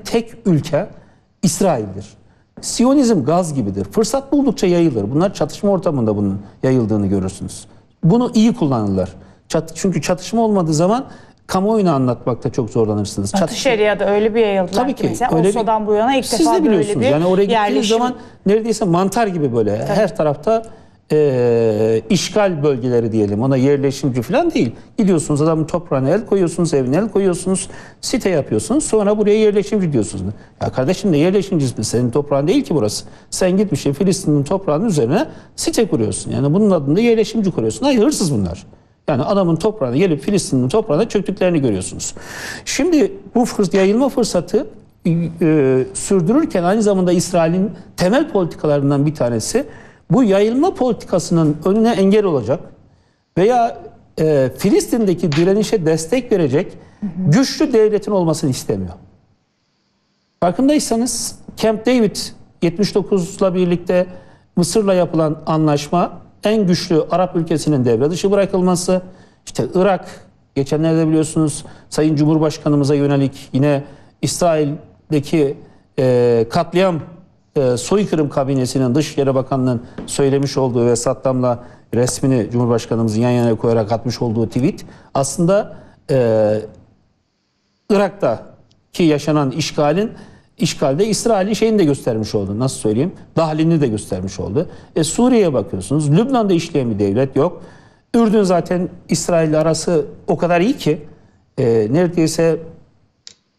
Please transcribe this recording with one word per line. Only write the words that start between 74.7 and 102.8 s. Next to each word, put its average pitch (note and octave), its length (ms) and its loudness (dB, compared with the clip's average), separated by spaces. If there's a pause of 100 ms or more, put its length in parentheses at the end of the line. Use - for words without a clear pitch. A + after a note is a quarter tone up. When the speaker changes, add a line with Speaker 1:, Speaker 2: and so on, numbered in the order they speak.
Speaker 1:
e, A#2+ 500 4
katliam, F3 500 0 (560)
e, B2+ 220 2
soykırım F3 520 0
kabinesinin C3 640 0
Dışişleri C#3+ 400 0
Bakanı'nın B2+ 460 -2 (240)
söylemiş C#3 520 0
olduğu B2+ 280 0
ve A#2+ 100 4
Saddam'la B2+ 680 -2 (300)
resmini B2 580 0
Cumhurbaşkanımızın A#2 720 0
yan B2 100 2
yana A#2+ 240 2
koyarak A2+ 360 0
atmış A2+ 300 -4
olduğu A2+ 260 -2
tweet - 380 -2 (280)
aslında, F3 600 0 (360)
e, A2 480 2 (1300)
Irak'taki - 1120 -2
yaşanan D3+ 480 2
işgalin, D#3+ 600 -2 (460)
işgalde D#3+ 500 0
İsrail'in G#3 460 0
şeyini A3 260 0
de G3 40 4
göstermiş B2 520 -2
oldu. G2+ 240 -2
Nasıl C3 180 -4
söyleyeyim? A2+ 340 -2 (240)
Dahlini D#3+ 460 0
de C#3+ 60 0
göstermiş F#2+ 520 -6
oldu. G2 300 -4 (260)
E, E3+ 80 0
Suriye'ye A3+ 500 2
bakıyorsunuz. B2+ 580 -2
Lübnan'da A3+ 420 2
işleyen D3 360 -2
bir G2+ 100 -4
devlet G#2 360 0
yok. D#3+ 260 0 (540)
Ürdün A3 280 4
zaten F3 460 0 (200)
İsrail'le E3 440 0
arası D#3 520 0 (220)
o E3+ 100 0
kadar F3 240 2
iyi A#3+ 160 0
ki, A3 240 -2 (560)
e, A#2 340 2
neredeyse E3 640 2 (1000)